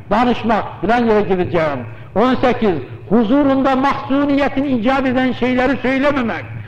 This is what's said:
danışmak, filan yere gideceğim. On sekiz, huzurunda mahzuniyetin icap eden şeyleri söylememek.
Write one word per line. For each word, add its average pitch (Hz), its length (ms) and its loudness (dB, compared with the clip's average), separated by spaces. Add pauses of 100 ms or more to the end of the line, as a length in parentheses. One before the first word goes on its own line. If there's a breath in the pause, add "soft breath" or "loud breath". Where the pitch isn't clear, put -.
(100)
danışmak, 226 540 2 (180)
filan 233 240 2
yere 214 160 4
gideceğim. 160 580 0 (360 loud breath)
On 247 200 4
sekiz, 226 400 2 (340)
huzurunda 269 680 2
mahzuniyetin 277 880 0
icap 262 420 0
eden 254 260 0
şeyleri 254 460 0
söylememek. 262 680 -2 (220 loud breath)